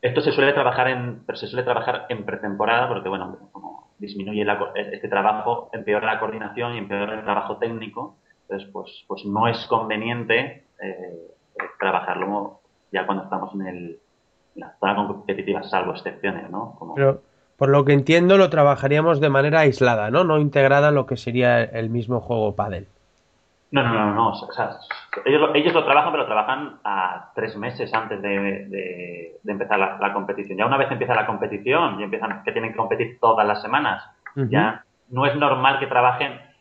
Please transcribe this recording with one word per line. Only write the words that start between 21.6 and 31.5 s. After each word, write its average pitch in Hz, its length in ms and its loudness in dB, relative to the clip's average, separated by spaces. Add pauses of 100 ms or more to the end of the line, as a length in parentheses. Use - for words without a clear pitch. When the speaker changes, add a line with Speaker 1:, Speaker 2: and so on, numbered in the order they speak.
Speaker 2:
el 113 260 -4
mismo 117 300 -2
juego 107 360 0
pádel. 101 320 -4 (840)
Speaker 1:
No, 139 120 4
no, 120 100 2
no, 107 200 2
no, 110 180 4
o - 200 -10
sea, - 200 -4 (520)
ellos 143 160 4
lo, 151 160 4
ellos 160 180 2
lo 165 120 4
trabajan, 151 260 4
pero 147 120 0
lo 120 40 -4
trabajan 127 560 -2
a 92 500 -4
tres 107 220 -6
meses 113 380 -6
antes 107 280 -2
de, 101 80 -4 (380)
de, 90 760 -10
de 104 100 -6
empezar 104 280 0
la, 95 180 0
la 101 140 0
competición. 98 460 -6
Ya 104 80 2
una 139 100 2
vez - 160 2
empieza 120 240 0
la 107 100 0
competición 110 760 -2